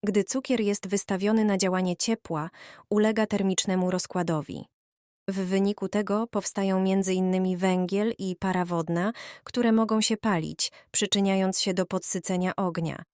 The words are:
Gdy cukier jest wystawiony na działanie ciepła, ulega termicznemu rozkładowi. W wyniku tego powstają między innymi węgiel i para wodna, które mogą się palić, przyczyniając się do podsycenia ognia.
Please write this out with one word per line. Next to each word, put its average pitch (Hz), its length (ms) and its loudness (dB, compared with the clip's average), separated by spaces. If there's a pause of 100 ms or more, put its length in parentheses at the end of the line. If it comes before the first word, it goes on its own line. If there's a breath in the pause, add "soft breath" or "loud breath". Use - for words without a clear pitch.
Gdy 202 180 2
cukier 254 380 0
jest 202 260 0
wystawiony 202 580 2
na 202 120 2
działanie 185 400 0
ciepła, 170 520 -4 (400 loud breath)
ulega 214 360 2
termicznemu 190 680 0
rozkładowi. 170 760 -2 (640)
W 190 60 -4
wyniku 196 540 0
tego 208 380 -2
powstają 196 540 0
między 190 320 2
innymi 185 440 2
węgiel 185 600 0
i 185 180 -4
para 185 300 -2
wodna, 170 460 -2 (320 loud breath)
które 233 280 0
mogą 220 300 2
się 214 160 0
palić, 170 540 -2 (200 loud breath)
przyczyniając 190 680 2
się 190 140 0
do 185 120 0
podsycenia 185 680 -2
ognia. 170 480 -4 (100)